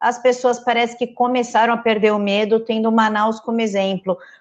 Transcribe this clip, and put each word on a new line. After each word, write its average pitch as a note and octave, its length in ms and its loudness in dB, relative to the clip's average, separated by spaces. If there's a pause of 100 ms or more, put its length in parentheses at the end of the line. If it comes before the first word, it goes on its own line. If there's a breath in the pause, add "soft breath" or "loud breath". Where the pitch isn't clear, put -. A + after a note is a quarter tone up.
As A#3 200 -2
pessoas B3 380 2
parece A#3 400 -2
que A#3+ 80 -4
começaram A#3+ 680 0
a A3+ 40 -2
perder G#3+ 340 2
o G#3+ 60 0
medo, G#3 420 0
tendo A3+ 300 -2
Manaus A3 500 2
como A#3 200 -4
exemplo. G3 560 -2 (240 loud breath)